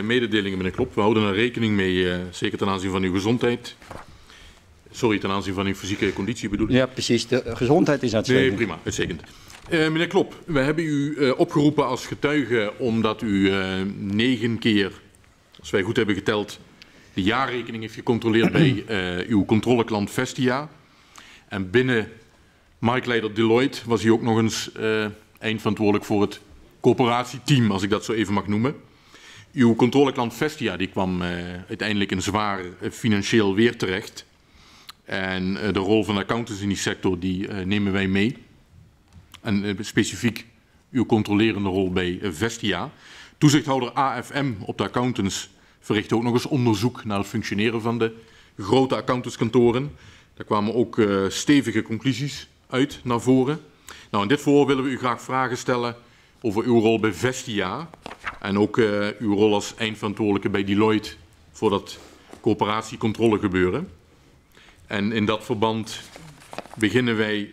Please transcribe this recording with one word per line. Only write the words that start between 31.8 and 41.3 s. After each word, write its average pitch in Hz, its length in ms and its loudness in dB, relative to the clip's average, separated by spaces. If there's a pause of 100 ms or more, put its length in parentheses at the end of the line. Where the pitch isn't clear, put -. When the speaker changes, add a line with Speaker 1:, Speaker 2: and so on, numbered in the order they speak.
Speaker 1:
in 95 100 -2
zwaar, 101 380 -2 (200)
eh, 107 100 -6
financieel 101 640 2
weer 117 220 4
terecht. 95 480 -6 (800)
En, 95 520 -4
eh, 101 160 -2
de 98 60 0
rol 101 260 2
van 104 100 0
de 98 60 2
accountants 113 400 -4
in 101 80 -2
die 95 80 0
sector, 95 420 -2
die, 92 300 -4
eh, 98 160 -6
nemen 101 280 0
wij 98 160 0
mee. 101 280 2 (1080)
En, 101 220 -2
eh, 101 160 -2
specifiek 107 680 -2 (460)
uw - 140 0
controlerende 104 600 2